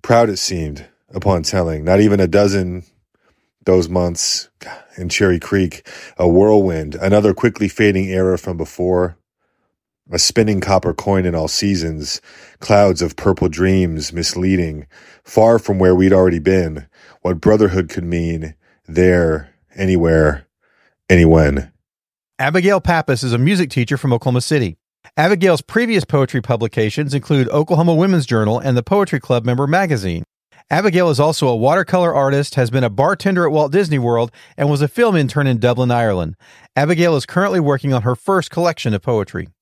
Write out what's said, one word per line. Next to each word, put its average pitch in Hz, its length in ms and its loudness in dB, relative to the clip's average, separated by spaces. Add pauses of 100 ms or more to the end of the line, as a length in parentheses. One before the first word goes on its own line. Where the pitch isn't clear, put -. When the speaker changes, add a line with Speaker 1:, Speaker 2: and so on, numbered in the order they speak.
Speaker 1:
Proud 117 260 4
it 92 80 -6
seemed, 78 500 -8 (220)
upon 92 320 -2
telling, 80 420 -4
not 92 180 4
even 101 180 4
a 90 80 2
dozen, 95 560 0 (800)
those 92 240 2
months 87 600 -4 (480)
in 90 100 -10
Cherry 90 320 0
Creek, 92 480 -4 (300)
a 87 100 2
whirlwind, 90 680 2
another 101 360 2
quickly 110 360 -2
fading 98 420 0
era 92 300 0
from 87 180 -10
before, 90 600 -2 (960)
a 87 60 -6
spinning 107 420 0
copper 90 360 0
coin 95 320 -2
in 85 80 -2
all 78 120 -4
seasons, 82 760 -4 (380)
clouds 101 440 2
of 80 120 -6
purple 90 340 0
dreams 87 640 -2
misleading, 85 760 -4 (360)
far 113 360 4
from 98 180 -2
where 92 160 4
we'd 95 180 4
already 92 280 4
been, 80 480 -2 (340)
what 87 180 -4
brotherhood 98 480 2
could 87 160 -10
mean, 82 520 -6 (320)
there, 82 680 2 (220)
anywhere, 82 720 0 (600)
anywhen. 80 640 4 (680)
Speaker 2:
Abigail 175 420 0
Pappas 156 400 -2
is 127 100 -4
a 117 60 0
music 170 320 0
teacher 127 260 -2
from 131 160 -2
Oklahoma 123 300 0
City. 127 340 -2 (400)
Abigail's 175 460 2
previous 226 420 -2
poetry 135 380 -2
publications 117 720 -4
include 135 360 -2
Oklahoma 160 440 0
Women's 170 320 2
Journal 110 320 0
and 127 180 -2
the 120 80 0
Poetry 196 360 -2
Club 120 260 -2
Member 127 220 -2
Magazine. 120 560 -2 (460)
Abigail 180 400 2
is 131 100 0
also 147 300 0
a 120 60 0
watercolor 170 600 0
artist, 139 400 -2
has 120 160 0
been 131 140 0
a 113 40 -2
bartender 175 560 0
at 143 60 0
Walt 151 220 0
Disney 160 260 0
World, 120 320 0 (240)
and 143 140 -2
was 143 120 0
a 147 60 0
film 220 300 0
intern 143 280 0
in 127 120 0
Dublin, 120 340 0
Ireland. 101 460 -2 (400)
Abigail 160 400 2
is - 80 -4
currently 190 340 -2
working 143 340 -2
on 117 100 -2
her 123 120 0
first - 360 -2
collection 165 420 -2
of 98 80 -4
poetry. 98 480 -4 (120)